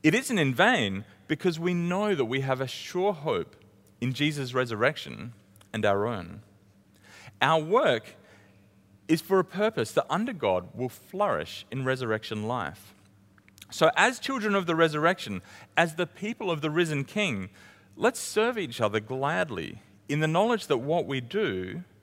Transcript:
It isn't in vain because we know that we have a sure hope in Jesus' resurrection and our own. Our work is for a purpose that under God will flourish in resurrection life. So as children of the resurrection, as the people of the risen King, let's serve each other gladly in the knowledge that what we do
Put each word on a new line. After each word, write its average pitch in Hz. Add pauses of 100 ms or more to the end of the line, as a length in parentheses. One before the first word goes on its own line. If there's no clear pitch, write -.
It 156
isn't 254
in 135
vain 117 (240)
because 160
we 180
know 180
that 135
we 131
have 135
a 131
sure 185
hope 143 (420)
in 127
Jesus' 143
resurrection 117 (400)
and 107
our 101
own. 98 (1000)
Our 160
work 165 (920)
is 160
for 190
a 180
purpose 196
that 143
under 214
God 95
will 123
flourish 151
in 131
resurrection 110
life. 113 (760)
So -
as 233
children 214
of 196
the 165
resurrection, 160 (360)
as 160
the 170
people 208
of 151
the 156
risen 156
King, 127 (460)
let's 247
serve 233
each 143
other 107
gladly 131 (300)
in 143
the 156
knowledge 202
that 135
what 151
we 131
do 120 (200)